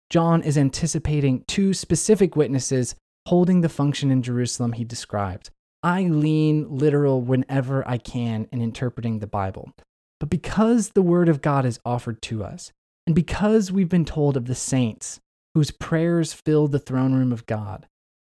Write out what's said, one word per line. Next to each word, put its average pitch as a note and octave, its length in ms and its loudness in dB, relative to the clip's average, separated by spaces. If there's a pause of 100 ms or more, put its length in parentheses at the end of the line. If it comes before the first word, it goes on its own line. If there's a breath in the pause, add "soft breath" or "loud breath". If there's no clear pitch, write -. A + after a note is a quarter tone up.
(120)
John E3 320 4
is D3+ 160 2
anticipating C#3+ 880 0
two G3 260 0
specific F3+ 640 0
witnesses C3 600 0 (320)
holding F3+ 340 4
the E3 80 2
function C#3+ 420 0
in C3 100 2
Jerusalem A#2+ 520 -2
he A2+ 100 -6
described. G#2 680 -8 (320)
I F3 220 0
lean D3+ 760 2
literal C#3+ 440 2
whenever C3 680 -2
I B2 100 -4
can A#2 540 -4
in B2 100 -4
interpreting A2+ 580 -4
the G#2 80 -8
Bible. G2 440 -6 (480)
But D3 100 -4
because A3 640 0
the G3 100 2
Word F3 280 4
of C#3+ 120 2
God C#3 240 2
is A#2+ 180 -2
offered A#2+ 400 -4
to G#2+ 200 -6
us, - 280 -14 (360)
and E3 80 2
because G3 560 2
we've F#3 180 2
been E3+ 160 2
told C#3+ 320 0
of A#2+ 80 -4
the B2+ 100 -4
saints - 640 -4 (340)
whose D3+ 180 2
prayers E3 640 0
fill D3+ 340 2
the C#3 120 0
throne C3 340 0
room B2+ 180 2
of A#2 140 -6
God, G#2+ 420 -8 (360)